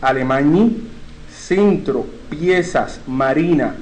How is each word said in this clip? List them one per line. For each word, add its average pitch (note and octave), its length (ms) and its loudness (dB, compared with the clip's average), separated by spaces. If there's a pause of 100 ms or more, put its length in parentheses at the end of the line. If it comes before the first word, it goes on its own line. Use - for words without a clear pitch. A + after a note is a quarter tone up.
Alemani, C3+ 880 2 (420)
Centro F3+ 760 0 (240)
Piezas E3+ 800 0
Marina C3+ 760 2